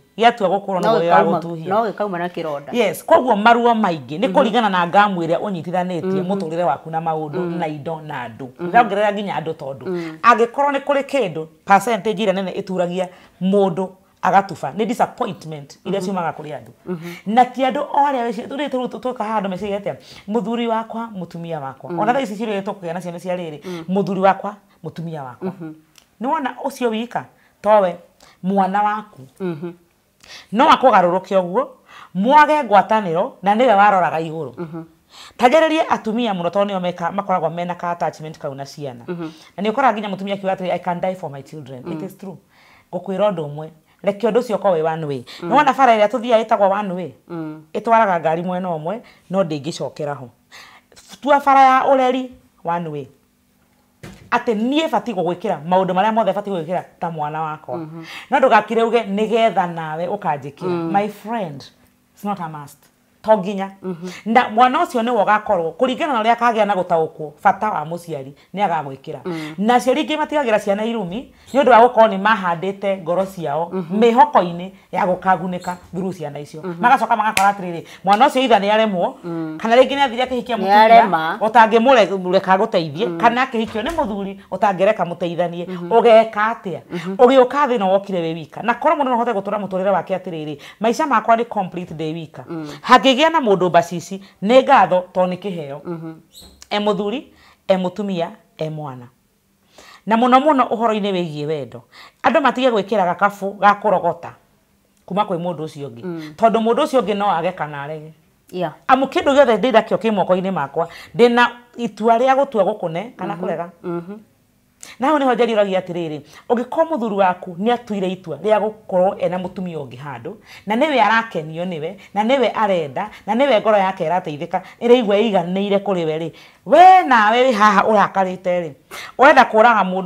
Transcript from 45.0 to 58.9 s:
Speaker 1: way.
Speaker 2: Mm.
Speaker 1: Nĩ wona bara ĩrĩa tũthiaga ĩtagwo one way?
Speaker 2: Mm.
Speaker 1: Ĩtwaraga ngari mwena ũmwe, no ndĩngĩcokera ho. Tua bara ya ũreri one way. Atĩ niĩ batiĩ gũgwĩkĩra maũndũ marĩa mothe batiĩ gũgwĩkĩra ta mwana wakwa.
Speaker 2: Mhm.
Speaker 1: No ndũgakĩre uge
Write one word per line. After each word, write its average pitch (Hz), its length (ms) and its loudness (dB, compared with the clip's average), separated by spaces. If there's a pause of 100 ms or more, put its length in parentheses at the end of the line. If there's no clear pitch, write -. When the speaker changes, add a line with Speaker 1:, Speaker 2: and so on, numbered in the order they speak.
Speaker 1:
way. 135 180 -6 (180)
Speaker 2:
Mm. 175 80 -6
Speaker 1:
Nĩ 226 40 2
wona 277 180 4
bara 254 260 4
ĩrĩa 208 100 4
tũthiaga 226 360 0
ĩtagwo 202 260 2 (100)
one 190 140 -6
way? 165 180 -8 (160)
Speaker 2:
Mm. 156 340 -10 (120)
Speaker 1:
Ĩtwaraga 214 460 2
ngari 160 220 0
mwena 180 260 -4
ũmwe, 170 320 -6 (300)
no 190 120 0
ndĩngĩcokera 151 720 -6
ho. 127 140 -16 (920)
Tua 285 200 4
bara 277 200 6
ya 262 240 6
ũreri 254 460 2 (340)
one 170 240 -4
way. 147 180 -8 (1200)
Atĩ 233 220 0 (160)
niĩ 311 200 0
batiĩ 240 260 -4
gũgwĩkĩra 180 420 -4 (120)
maũndũ 185 280 2
marĩa 214 160 2
mothe 214 200 0
batiĩ 202 200 -6
gũgwĩkĩra 165 300 -6 (180)
ta 170 100 -6
mwana 156 320 -8
wakwa. 156 360 -10
Speaker 2:
Mhm. 160 240 -14 (280)
Speaker 1:
No 196 80 2
ndũgakĩre 226 440 4
uge 226 200 2